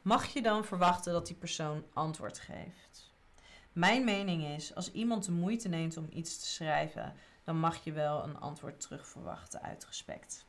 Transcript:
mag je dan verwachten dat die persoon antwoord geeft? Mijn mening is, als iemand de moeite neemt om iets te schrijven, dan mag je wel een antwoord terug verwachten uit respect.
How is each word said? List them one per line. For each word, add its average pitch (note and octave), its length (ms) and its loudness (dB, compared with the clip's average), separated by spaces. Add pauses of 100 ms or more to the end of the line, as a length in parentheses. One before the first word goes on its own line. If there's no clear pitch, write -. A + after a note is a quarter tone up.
mag A3 320 4
je C#4+ 80 0
dan G#3+ 240 4
verwachten F3+ 480 4
dat E3+ 140 2
die E3+ 80 -8
persoon D3+ 480 -4 (100)
antwoord - 460 -2
geeft? - 720 -14 (640)
Mijn G#3 300 6
mening G3 420 2
is, D3 300 -6
als - 160 -4
iemand A3+ 340 0
de F3+ 60 -2
moeite F#3+ 360 2
neemt E3 300 0
om D#3+ 120 -6
iets - 300 -6
te - 80 -6
schrijven, D#3 680 0 (300)
dan D#3+ 160 0
mag E3 240 2
je D#3+ 80 -4
wel D3+ 320 0
een D3+ 160 -8
antwoord - 420 -8
terug - 260 -12
verwachten - 540 -10
uit - 240 -10
respect. - 640 -12